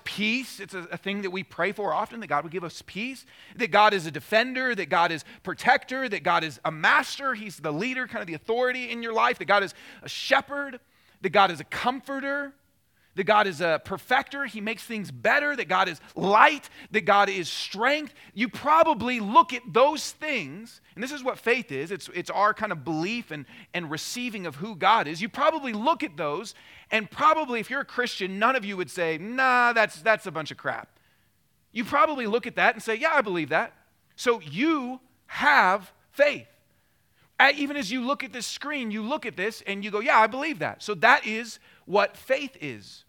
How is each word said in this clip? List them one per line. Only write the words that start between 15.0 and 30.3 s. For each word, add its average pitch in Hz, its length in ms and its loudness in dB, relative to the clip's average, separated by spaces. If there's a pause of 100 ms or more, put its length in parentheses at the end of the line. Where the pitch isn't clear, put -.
better, 269 440 0
that 214 120 -6
God 185 200 2
is 170 140 -6 (140)
light, 226 540 6 (220)
that 208 140 0
God 202 240 6
is 190 180 -4
strength. 277 680 -2 (200)
You 214 160 -2
probably 277 680 4
look 240 340 4
at 240 80 -6 (100)
those 262 420 2
things, 226 680 -8 (140)
and 202 80 -10
this 262 80 -8
is 294 120 -12
what 233 140 -4
faith 240 340 0
is. 143 200 -6
It's, 185 240 -10
it's 175 160 -6
our 202 240 2
kind 214 160 -4
of 156 120 -8
belief 170 460 -4
and, 147 160 -12 (260)
and 170 200 -6
receiving 214 560 -8
of 143 80 -10
who 202 200 -10
God 190 320 4
is. 160 140 -6
You 214 80 -6
probably 285 440 0
look 254 280 0
at 185 160 -8
those, 160 380 -6 (340)
and 214 200 -2
probably 294 500 2
if 208 100 -8
you're 262 120 -4
a - 40 -6
Christian, 196 540 -4
none 240 160 4
of 226 100 -4
you 202 120 -8
would 175 120 -6
say, 160 300 -2
"Nah, 247 540 2
that's, 208 280 2
that's 214 240 2
a 185 60 -10